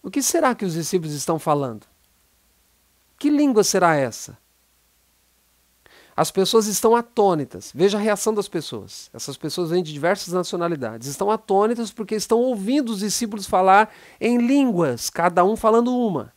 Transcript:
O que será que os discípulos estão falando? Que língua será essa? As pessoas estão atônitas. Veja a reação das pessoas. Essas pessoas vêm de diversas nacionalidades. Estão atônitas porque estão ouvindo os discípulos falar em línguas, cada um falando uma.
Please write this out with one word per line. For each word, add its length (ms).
O 60
que 100
será 320
que 120
os 80
discípulos 420
estão 240
falando? 460
Que 120
língua 340
será 320
essa? 420
As 160
pessoas 380
estão 260
atônitas. 800
Veja 240
a 40
reação 320
das 160
pessoas. 640
Essas 240
pessoas 320
vêm 120
de 120
diversas 400
nacionalidades. 760
Estão 240
atônitas 580
porque 260
estão 240
ouvindo 520
os 80
discípulos 480
falar 460
em 200
línguas, 680
cada 360
um 100
falando 420
uma. 400